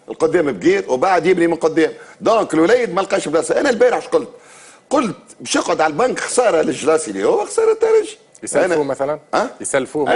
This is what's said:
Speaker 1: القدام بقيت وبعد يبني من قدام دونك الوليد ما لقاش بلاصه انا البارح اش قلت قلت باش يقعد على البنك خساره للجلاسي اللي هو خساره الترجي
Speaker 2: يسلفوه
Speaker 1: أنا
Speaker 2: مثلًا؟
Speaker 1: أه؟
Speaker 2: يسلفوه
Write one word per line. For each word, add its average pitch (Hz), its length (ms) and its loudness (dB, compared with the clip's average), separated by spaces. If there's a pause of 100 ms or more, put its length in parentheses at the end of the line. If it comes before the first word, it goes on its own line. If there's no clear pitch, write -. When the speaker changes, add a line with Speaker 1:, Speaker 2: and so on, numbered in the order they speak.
Speaker 1:
القدام 151 500 0
بقيت 185 300 0
وبعد 160 360 0
يبني 170 220 2
من 170 80 -2
قدام 156 360 0 (300)
دونك 202 320 0
الوليد 185 400 2
ما 190 80 0
لقاش 185 260 -4
بلاصه 156 320 0
انا 285 100 2
البارح 226 280 2
اش 156 100 -8
قلت - 200 0 (640)
قلت 254 260 0 (240)
باش - 160 -4
يقعد 170 260 0
على 156 120 2
البنك 208 260 -2
خساره 196 420 2
للجلاسي 151 500 -2
اللي 95 120 -4
هو 175 220 0
خساره 453 260 0
الترجي 440 460 0 (260)
Speaker 2:
يسلفوه 147 220 0
Speaker 1:
أنا 165 180 0
Speaker 2:
مثلًا؟ 139 360 -4 (140)
Speaker 1:
أه؟ 214 160 0 (120)
Speaker 2:
يسلفوه 139 540 -2